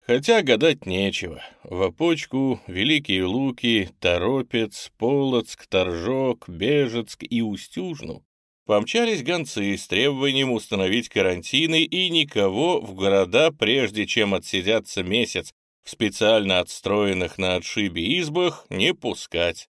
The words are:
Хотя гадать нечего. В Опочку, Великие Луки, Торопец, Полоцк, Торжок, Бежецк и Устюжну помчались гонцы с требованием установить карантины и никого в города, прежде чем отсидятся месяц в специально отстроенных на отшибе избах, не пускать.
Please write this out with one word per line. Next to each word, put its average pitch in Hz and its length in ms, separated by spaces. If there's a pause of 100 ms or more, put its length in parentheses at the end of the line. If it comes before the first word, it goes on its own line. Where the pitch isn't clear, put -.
Хотя 139 420
гадать 131 440
нечего. 92 560 (200)
В 92 200
Опочку, 135 840
Великие 101 580
Луки, 117 640 (100)
Торопец, 110 960
Полоцк, 131 680
Торжок, 98 840
Бежецк 117 800
и 117 140
Устюжну 147 840 (400)
помчались 214 580
гонцы 123 540
с - 100
требованием 135 680
установить 107 560
карантины 156 760
и 185 260
никого 143 680
в 101 140
города, 98 560
прежде 110 560
чем 104 280
отсидятся 95 680
месяц 110 500 (320)
в - 60
специально 104 720
отстроенных 95 760
на 92 180
отшибе 92 640
избах, 170 500
не 107 260
пускать. - 800